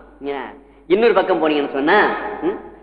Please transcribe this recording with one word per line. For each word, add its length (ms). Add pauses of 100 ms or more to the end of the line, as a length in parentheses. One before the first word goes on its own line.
(220)
ஏன்? 320 (340)
இன்னொரு 260
பக்கம் 300
போனீங்கன்னு 280
சொன்னா, 380 (320)
ம், 180 (240)